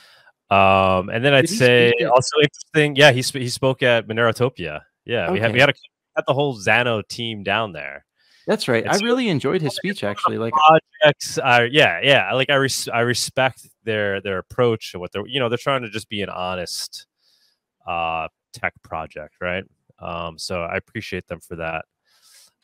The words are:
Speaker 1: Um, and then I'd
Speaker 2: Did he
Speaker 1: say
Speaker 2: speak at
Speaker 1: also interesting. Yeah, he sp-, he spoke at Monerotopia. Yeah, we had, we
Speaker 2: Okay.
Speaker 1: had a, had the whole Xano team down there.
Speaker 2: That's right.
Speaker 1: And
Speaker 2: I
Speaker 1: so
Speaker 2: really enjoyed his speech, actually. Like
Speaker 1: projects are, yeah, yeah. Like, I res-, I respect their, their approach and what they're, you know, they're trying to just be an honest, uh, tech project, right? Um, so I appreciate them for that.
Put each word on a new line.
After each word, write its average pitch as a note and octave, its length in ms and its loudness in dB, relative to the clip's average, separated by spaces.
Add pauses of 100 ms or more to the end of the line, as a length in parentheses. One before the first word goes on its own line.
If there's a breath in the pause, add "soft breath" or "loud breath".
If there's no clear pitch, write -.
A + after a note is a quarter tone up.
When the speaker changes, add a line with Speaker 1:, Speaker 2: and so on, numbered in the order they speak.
(500 soft breath)
Speaker 1:
Um, F#2+ 600 4
and A#2 140 -2
then C#3+ 100 4
I'd C3+ 80 6
Speaker 2:
Did - 80 0
he - 60 -6
Speaker 1:
say B2 340 6
Speaker 2:
speak A#2+ 120 0
at A#2 80 -2
Speaker 1:
also C3 300 2
interesting. D3 560 0
Yeah, C#3+ 160 8
he B2 140 0
sp-, C3+ 160 -6
he B2 60 -4
spoke C3 340 -2
at A#2 240 2
Monerotopia. A2 760 -2 (220)
Yeah, G2+ 280 -4
we G2 80 -2
had, A2+ 120 2
we - 40 -2
Speaker 2:
Okay. B2 40 4
Speaker 1:
had C#3 100 6
a, C3 40 0 (420)
had D#3 100 -4
the C#3+ 80 2
whole C#3 220 -2
Xano A2 520 0
team A2+ 340 -10
down G2+ 300 -2
there. C#2+ 320 -14 (420 soft breath)
Speaker 2:
That's G#3+ 220 -4
right. A#2 160 0
Speaker 1:
And G#2+ 80 -2
Speaker 2:
I F3 40 0
Speaker 1:
so G#3 80 -2
Speaker 2:
really A#3+ 240 0
enjoyed E3 320 -2
his D3 140 -4
speech, - 300 -8
actually. G#2 340 -4
Like A2+ 160 -4
Speaker 1:
projects - 840 4
are, B2 280 4
yeah, A#2+ 360 4
yeah. A#2 300 2
Like, C3 160 0
I D3 60 4
res-, C3+ 340 0
I A#2 120 0
respect B2 680 -2 (160)
their, G#2 380 -2
their F#2+ 180 -4
approach A#2 560 -2
and F2+ 60 -10
what F2+ 100 -10
they're, G2+ 160 -8
you B2+ 140 -4
know, A#2+ 80 0
they're A#2+ 100 -4
trying C3+ 240 -2
to A2 80 -12
just G#2 180 -10
be G2+ 140 -6
an F#2 80 -6
honest, - 760 -8 (840)
uh, E2 400 -6 (240)
tech - 300 -6
project, D#2 580 -12
right? F2+ 240 -6 (340)
Um, E2+ 400 -10
so F2+ 240 -6
I E2+ 140 -6
appreciate F#2+ 500 -10
them E2 140 -12
for - 160 -18
that. D#2+ 280 -8 (800 soft breath)